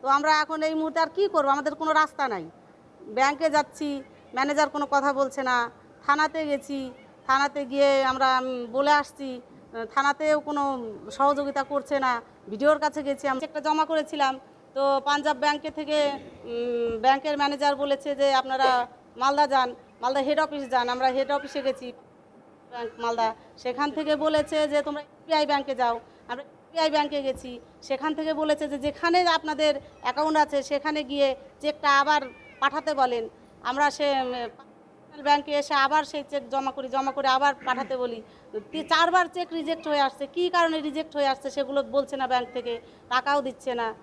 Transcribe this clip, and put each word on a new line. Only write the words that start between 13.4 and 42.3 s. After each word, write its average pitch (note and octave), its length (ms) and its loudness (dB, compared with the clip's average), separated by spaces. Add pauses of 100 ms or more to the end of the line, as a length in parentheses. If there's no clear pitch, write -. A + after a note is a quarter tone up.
জমা D#4 260 0
করেছিলাম। D4+ 540 -2 (340)
তো C#4 320 2
পাঞ্জাব C#4+ 320 0
ব্যাংকে D4 340 -2
থেকে, D4 400 -2 (320)
উম, A#3 580 -4
ব্যাংকের C4+ 360 2
ম্যানেজার C#4+ 380 0
বলেছে C#4 400 -2
যে, C#4 180 2
"আপনারা C4 540 2 (300)
মালদা C#4 300 2
যান, B3+ 280 2 (260)
মালদা C4 180 0
হেড D4 200 2
অফিস D4 300 -2
যান।" A#3+ 200 0
আমরা B3+ 180 0
হেড C4 240 0
অফিসে C#4+ 300 -4
গেছি, B3+ 300 -4 (800)
ব্যাংক A#3 280 -8
মালদা, A#3 360 0 (220)
সেখান C4+ 340 -2
থেকে D4+ 240 0
বলেছে D4+ 520 0
যে, C#4+ 140 0
"তোমরা D4 200 -6
এসবিআই D4+ 440 -2
ব্যাংকে C#4 300 -2
যাও।" A#3 240 0 (280)
আমরা B3 160 -8
এসবিআই - 460 -2
ব্যাংকে D4 320 0
গেছি, C4 380 -6 (220)
সেখান C#4 340 -2
থেকে D#4 180 -2
বলেছে D4+ 340 0
যে, C#4 120 -6
"যেখানে E4+ 460 2
আপনাদের D#4 560 0 (200)
অ্যাকাউন্ট D4+ 360 0
আছে D4 260 2
সেখানে D4+ 400 -2
গিয়ে C4+ 320 0 (240)
চেকটা D4 400 2
আবার D4 220 4 (380)
পাঠাতে D4+ 340 -2
বলেন।" B3 360 0 (340)
আমরা C#4 280 2
সে, C#4+ 200 0
উম, B3 380 -2 (760)
ব্যাংকে D4 280 2
এসে C#4+ 220 0
আবার C#4+ 300 4
সেই C#4+ 260 -6
চেক C#4 200 -6
জমা C4+ 220 -2
করি, C4 180 -8
জমা C4+ 220 -2
করে C4+ 160 -2
আবার C4+ 260 4 (120)
পাঠাতে B3+ 320 -2
বলি। A#3 240 -4 (500)
তি-, D#4 120 -6
চারবার E4+ 500 4
চেক F4 180 -4
রিজেক্ট D#4+ 360 -4
হয়ে D4 120 0
আসছে। C#4 280 0
কী F4 220 -2
কারণে E4 320 2
রিজেক্ট D4+ 340 -6
হয়ে C#4+ 120 2
আসছে C4+ 220 -2
সেগুলো C#4 340 -2
বলছে C#4 340 -2
না C4 100 -4
ব্যাংক B3 260 0